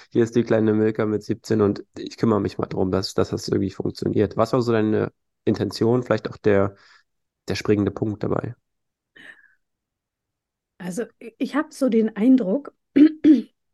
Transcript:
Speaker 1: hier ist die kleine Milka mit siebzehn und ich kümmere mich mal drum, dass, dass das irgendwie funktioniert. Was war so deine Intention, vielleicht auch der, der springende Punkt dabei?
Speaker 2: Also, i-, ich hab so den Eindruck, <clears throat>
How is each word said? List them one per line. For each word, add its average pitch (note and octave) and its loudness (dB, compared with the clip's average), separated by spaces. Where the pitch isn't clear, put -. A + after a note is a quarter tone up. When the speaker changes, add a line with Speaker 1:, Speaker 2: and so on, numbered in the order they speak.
Speaker 1:
hier A#2 2
ist A#2 -4
die A#2+ 2
kleine A2 2
Milka A2 0
mit G#2+ -2
siebzehn - -4
und G2+ 0
ich - -12
kümmere G#2+ 2
mich G2 -4
mal - -4
drum, F#2+ -4
dass, F#2+ -2
dass - -2
das - -8
irgendwie G2 -2
funktioniert. - -4
Was A2 0
war B2+ 2
so A#2 0
deine G#2+ 0
Intention, A2 0
vielleicht - -4
auch - -14
der, G2 2
der G3 -4
springende G2+ -2
Punkt G#2 -6
dabei? - -4
Speaker 2:
Also, F#3 -10
i-, A#3 -20
ich - -4
hab - -4
so C4 -2
den A3 0
Eindruck, A#3+ 2
<clears throat> C#4 6